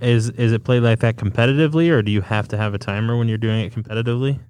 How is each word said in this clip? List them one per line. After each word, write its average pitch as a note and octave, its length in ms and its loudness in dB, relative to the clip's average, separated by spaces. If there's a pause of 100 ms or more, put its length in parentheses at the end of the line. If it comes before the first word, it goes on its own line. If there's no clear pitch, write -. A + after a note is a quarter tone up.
is, A#2+ 280 2
is A#2 240 0
it A#2+ 100 -2
played B2 180 2
like A2+ 200 2
that A#2 160 2
competitively, D3 720 2
or C3 100 4
do G#2 100 -2
you G#2 100 0
have G#2+ 260 -4
to G2+ 100 -4
have G#2+ 160 -2
a G2+ 60 -6
timer A2 360 -2
when A#2 140 0
you're A2 80 -2
doing A2 260 -2
it F#2 80 -6
competitively? A#2+ 680 -4 (100)